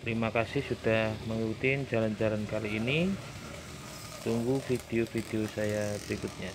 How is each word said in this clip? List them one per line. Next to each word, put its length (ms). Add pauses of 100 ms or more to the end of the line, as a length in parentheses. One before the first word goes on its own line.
Terima 240
kasih 320
sudah 640
mengikuti 640
jalan-jalan 560
kali 320
ini. 320 (1120)
Tunggu 480
video-video 800
saya 560
berikutnya. 500